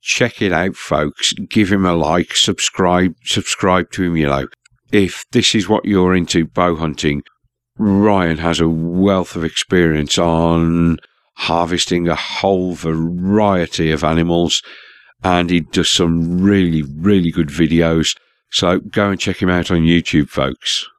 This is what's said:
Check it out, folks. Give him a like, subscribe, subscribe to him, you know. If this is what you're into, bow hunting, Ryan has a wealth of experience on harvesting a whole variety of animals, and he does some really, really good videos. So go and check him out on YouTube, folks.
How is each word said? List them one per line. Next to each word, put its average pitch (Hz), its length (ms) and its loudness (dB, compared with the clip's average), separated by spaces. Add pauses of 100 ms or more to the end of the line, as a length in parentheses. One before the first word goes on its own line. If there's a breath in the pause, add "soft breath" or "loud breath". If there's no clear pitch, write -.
Check - 400 -2
it 95 100 0
out, 87 240 -2
folks. - 560 -4
Give 104 400 0
him 98 140 2
a 87 80 2
like, 82 420 0
subscribe, 90 760 0 (100)
subscribe 92 680 -2
to 98 120 -4
him, 87 140 -2
you 76 80 2
know. 69 200 -2 (460)
If 98 400 0
this - 220 0
is 101 120 0
what 107 200 0
you're 92 280 2
into, 85 300 0
bow 87 320 -2
hunting, 76 460 -4 (560)
Ryan 98 580 2
has 82 240 -2
a 82 80 2
wealth 87 680 0
of 82 100 -6
experience 80 760 0
on 82 800 2 (380 soft breath)
harvesting 85 680 -2
a 82 80 0
whole 92 600 -2
variety 87 1160 0
of 78 140 -2
animals, 82 580 0 (600 loud breath)
and 87 260 2
he 87 100 2
does 82 300 -2
some 85 520 0
really, 90 400 2
really 82 500 0
good 82 160 -2
videos. 82 680 0 (360 soft breath)
So 92 260 0
go 104 320 -2
and 92 100 -4
check - 220 -4
him 90 80 2
out 87 180 0
on 87 100 2
YouTube, 82 500 2
folks. - 580 -4 (120)